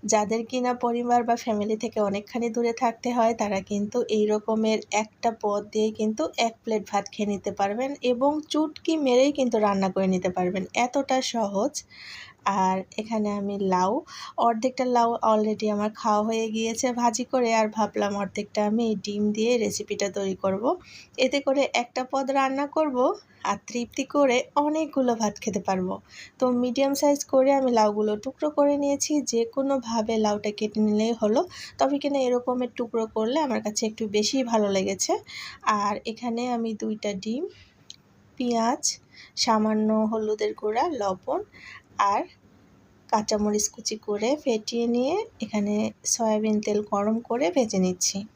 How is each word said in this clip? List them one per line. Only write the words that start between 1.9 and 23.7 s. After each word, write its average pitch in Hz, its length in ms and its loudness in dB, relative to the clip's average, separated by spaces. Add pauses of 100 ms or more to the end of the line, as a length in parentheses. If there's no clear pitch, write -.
অনেকখানি 208 500 -2
দূরে 233 220 0 (100)
থাকতে 233 340 0
হয়, 233 180 4
তারা 208 260 -2
কিন্তু 208 380 -4 (180)
এই 214 100 4
রকমের 220 520 0 (240)
একটা 226 280 -2 (120)
পদ 208 180 0 (100)
দিয়ে 214 200 0
কিন্তু 214 320 -2 (160)
এক 226 240 0
প্লেট 214 260 -2
ভাত 202 220 0
খেয়ে 208 220 -4
নিতে 196 200 -4
পারবেন 208 380 -2 (220)
এবং 254 180 2 (220)
চুটকি 311 440 -2
মেরেই 269 360 4
কিন্তু 247 260 0
রান্না 202 360 2
করে 190 200 2
নিতে 185 160 0
পারবেন, 185 340 -2 (200)
এতটা 269 320 0 (160)
সহজ। 214 400 0 (920)
আর 190 140 2 (220)
এখানে 214 280 -2 (120)
আমি 202 160 -4 (160)
লাউ, 185 200 4 (540)
অর্ধেকটা 240 380 0 (120)
লাউ 233 140 4 (200)
already 214 360 2 (100)
আমার 208 140 0 (100)
খাওয়া 214 280 2
হয়ে 226 260 -2
গিয়েছে 226 320 -2 (140)
ভাজি 240 320 2
করে, 247 160 2 (120)
আর 220 60 4 (100)
ভাবলাম 208 360 0 (100)
অর্ধেকটা - 440 -4
আমি 220 240 2
এই 214 140 0
ডিম 208 180 -2 (140)
দিয়ে 220 160 2 (120)
রেসিপিটা 202 520 -2
তৈরি 196 260 -2
করব। 196 220 0 (600)
এতে 262 160 2
করে 277 220 2 (200)
একটা 254 200 -6 (100)
পদ 269 140 0 (120)
রান্না 269 280 0 (100)
করব 302 200 0 (480)
আর 202 120 0 (100)
তৃপ্তি 240 380 -6 (100)